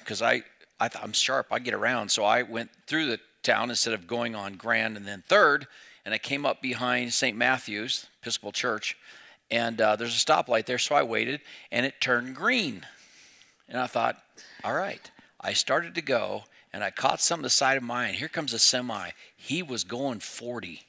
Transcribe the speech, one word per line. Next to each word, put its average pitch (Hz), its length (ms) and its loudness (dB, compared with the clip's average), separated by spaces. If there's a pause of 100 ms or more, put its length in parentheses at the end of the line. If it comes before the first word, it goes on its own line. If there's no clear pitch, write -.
'cause 107 180 -6
I, 117 220 4 (360)
I 117 80 2
th-, 107 160 -10
I'm 107 80 -10
sharp, - 380 0
I 113 80 0
get 123 160 -4
around, 110 360 0
so 110 140 2
I 117 180 4
went 113 280 -6 (160)
through 156 200 0
the 113 140 -2 (220)
town 113 260 4
instead 117 240 0
of 92 140 -4
going 120 280 -2
on 98 220 -8
Grand 110 400 0
and 101 100 -12
then 101 160 -10
Third, 147 440 4 (380)
and 104 100 -4
I 110 40 0
came 143 280 -4
up - 160 -2
behind 123 500 -2
Saint 120 240 0
Matthew's 120 720 0 (160)
Episcopal 104 300 -6
Church, - 440 -4 (540)
and, 117 300 0
uh, 107 160 6
there's 117 180 -4
a 120 100 2
stoplight 139 420 4
there, 127 120 -2
so - 160 0
I 143 80 6
waited, 117 380 -2 (300)
and 120 140 0
it 135 160 -4
turned 127 360 0
green. 170 500 -2 (840)
And 123 100 -6
I 127 80 0
thought, 117 360 -2 (400)
"All 110 120 -2
right." - 360 -6 (300)
I 101 120 -4
started 127 440 0
to 170 60 -4
go, 107 420 0 (300)
and 101 80 -4
I 98 80 0
caught - 300 2
some 170 180 2
of 143 60 -6
the 123 60 0
side 135 260 4
of 127 80 -2
mine. 120 300 -2
Here 117 120 -4
comes 156 260 -4
a 113 60 -4
semi. 107 520 2 (260)
He 165 260 -4
was 127 220 -6
going 123 340 -4
forty. 110 720 -10